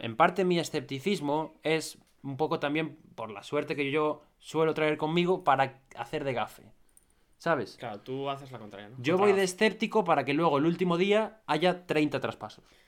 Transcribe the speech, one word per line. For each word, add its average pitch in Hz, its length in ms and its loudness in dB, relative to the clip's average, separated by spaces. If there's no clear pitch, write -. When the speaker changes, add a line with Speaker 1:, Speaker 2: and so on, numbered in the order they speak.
Speaker 1:
En 113 100 -6
parte 175 300 4
mi 180 140 2
escepticismo 147 1040 -4
es 156 340 -2
un 135 140 -8
poco 156 220 -2
también 147 380 -2
por 110 160 -10
la 101 120 -14
suerte 147 320 -4
que 139 160 -2
yo 151 320 -2
suelo 160 340 0
traer 151 240 0
conmigo 175 460 0
para 135 380 2
hacer 143 280 -8
de 135 100 -2
gafe. 110 300 -6
¿Sabes? 147 400 -2
Speaker 2:
Claro, 107 240 -12
tú 135 280 -8
haces 139 220 -8
la 127 80 -14
contraria, 104 300 -16
¿no? 120 100 -20
Speaker 1:
Yo 127 140 0
Speaker 2:
Contra 190 120 4
Speaker 1:
voy 202 80 6
de 196 80 2
Speaker 2:
gafe. - 20 4
Speaker 1:
escéptico 214 600 0
para 151 220 2
que 139 80 0
luego 151 240 4
el 143 80 4
último 170 320 2
día 202 500 2
haya 175 380 0
treinta 151 340 0
traspasos. 110 440 -8